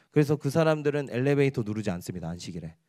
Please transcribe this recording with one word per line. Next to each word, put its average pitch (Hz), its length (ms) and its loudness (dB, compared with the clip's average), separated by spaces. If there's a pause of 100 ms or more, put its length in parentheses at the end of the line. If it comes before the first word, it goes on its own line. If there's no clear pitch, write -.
(120)
그래서 147 260 2
그 139 120 -4
사람들은 147 600 2
엘리베이터 135 540 2
누르지 107 260 -4
않습니다. 87 400 -6
안식일에. 85 480 -10 (120)